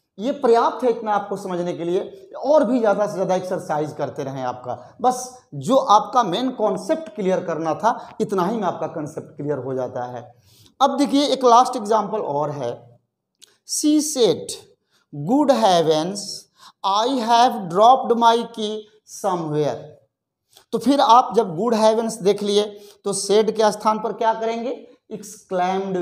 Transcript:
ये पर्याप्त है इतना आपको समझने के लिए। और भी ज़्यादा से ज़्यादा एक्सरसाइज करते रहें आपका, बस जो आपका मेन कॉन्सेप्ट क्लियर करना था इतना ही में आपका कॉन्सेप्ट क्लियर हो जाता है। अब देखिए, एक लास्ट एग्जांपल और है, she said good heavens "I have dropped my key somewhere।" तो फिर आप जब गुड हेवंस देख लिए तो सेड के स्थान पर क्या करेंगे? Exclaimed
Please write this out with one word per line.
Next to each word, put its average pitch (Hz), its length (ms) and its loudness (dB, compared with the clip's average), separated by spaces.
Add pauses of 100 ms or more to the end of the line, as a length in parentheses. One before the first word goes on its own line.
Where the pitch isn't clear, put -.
(180)
ये 233 160 -4
पर्याप्त 254 500 2
है 247 60 2
इतना 220 240 -2
आपको 202 220 -4
समझने 175 380 -4
के 147 100 -8
लिए। - 540 -4
और 277 260 4
भी 247 140 2
ज़्यादा 208 280 2
से - 60 -4
ज़्यादा 180 220 -2
एक्सरसाइज 160 580 -4
करते 143 320 -8
रहें 135 180 -8
आपका, 123 580 -8
बस - 540 -4
जो 143 220 0
आपका 208 460 2
मेन 220 320 -2
कॉन्सेप्ट 214 600 -4
क्लियर 185 320 -2
करना 160 280 -4
था 220 460 -4
इतना 190 260 -2
ही 226 100 -2
में 208 100 -4
आपका 160 200 -4
कॉन्सेप्ट - 500 -12
क्लियर 139 220 -4
हो 131 160 -8
जाता 127 320 -6
है। 123 160 -12 (580)
अब 254 180 2
देखिए, 277 280 2
एक 262 180 -2
लास्ट 247 320 6
एग्जांपल 208 440 -2
और 147 300 -4
है, 135 220 -6 (960)
she 302 380 2
said 190 540 0 (520)
good 214 380 2 (120)
heavens 170 580 2 (640)
"I 202 220 0 (160)
have 233 340 4 (120)
dropped 220 500 6
my 233 180 6 (160)
key 214 220 -6 (380)
somewhere।" 151 680 -2 (920)
तो 233 60 -2
फिर 277 240 2
आप 247 340 6
जब 202 200 0
गुड 226 200 0
हेवंस 220 460 2
देख 202 200 0
लिए 208 220 0 (400)
तो 202 100 -4
सेड 202 420 2
के 214 160 2
स्थान 214 260 -2
पर 226 160 -6
क्या 226 200 0
करेंगे? 226 380 -4 (380)
Exclaimed 190 920 -4